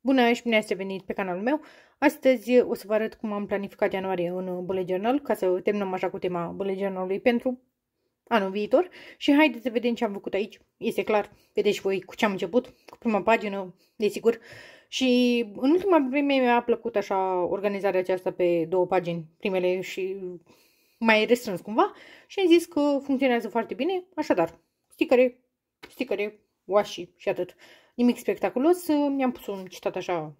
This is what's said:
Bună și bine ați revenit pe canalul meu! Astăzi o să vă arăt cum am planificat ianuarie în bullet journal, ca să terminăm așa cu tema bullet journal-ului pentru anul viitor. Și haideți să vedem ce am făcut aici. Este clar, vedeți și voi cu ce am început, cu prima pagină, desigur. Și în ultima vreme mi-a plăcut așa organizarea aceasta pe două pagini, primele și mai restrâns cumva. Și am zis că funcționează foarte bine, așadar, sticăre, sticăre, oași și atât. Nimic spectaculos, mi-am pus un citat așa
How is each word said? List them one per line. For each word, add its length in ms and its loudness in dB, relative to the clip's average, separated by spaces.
Bună 300 4
și 120 -2
bine 140 2
ați 100 0
revenit 340 -6
pe 120 -10
canalul 280 -4
meu! 200 0
Astăzi 640 4
o 140 2
să 140 -8
vă 60 -2
arăt 200 -2
cum 180 -8
am 140 -6
planificat 480 -4
ianuarie 360 -2
în 360 -6
bullet 220 -4
journal, 320 -2
ca 140 -4
să 260 0
terminăm 340 -2
așa 160 -4
cu 100 -10
tema 280 -4
bullet 300 -6
journal-ului 420 -4
pentru 420 -2
anul 240 2
viitor. 380 2
Și 160 2
haideți 300 4
să 60 -2
vedem 240 0
ce 100 -4
am 100 -2
făcut 200 -8
aici. 260 -4
Este 260 -4
clar, 280 0
vedeți 220 2
și 60 -10
voi 200 -2
cu 140 -20
ce 100 0
am 60 2
început, 420 -2
cu 120 -20
prima 240 -2
pagină, 540 0
desigur. 440 0
Și 560 2
în 140 0
ultima 400 4
vreme 240 0
mi-a 280 4
plăcut 340 -4
așa 480 0
organizarea 560 -2
aceasta 320 -2
pe 380 0
două 160 2
pagini, 400 -2
primele 440 -2
și 340 -6
mai 260 4
restrâns 360 0
cumva. 300 0
Și 120 -8
am 80 2
zis 180 6
că 380 0
funcționează 460 0
foarte 240 -2
bine, 300 -2
așadar, 440 0
sticăre, 520 2
sticăre, 500 -6
oași 500 -2
și 140 -6
atât. 260 -6
Nimic 220 2
spectaculos, 680 0
mi-am 440 0
pus 160 -16
un 180 -10
citat 300 -8
așa 440 -6